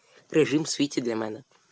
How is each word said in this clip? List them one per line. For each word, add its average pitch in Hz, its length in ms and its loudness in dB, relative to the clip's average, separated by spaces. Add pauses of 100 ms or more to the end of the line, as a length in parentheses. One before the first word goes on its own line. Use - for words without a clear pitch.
(300)
режим 151 320 4
в 151 60 -6
світі 143 320 -2
для 117 160 -2
мене. 110 260 -6 (300)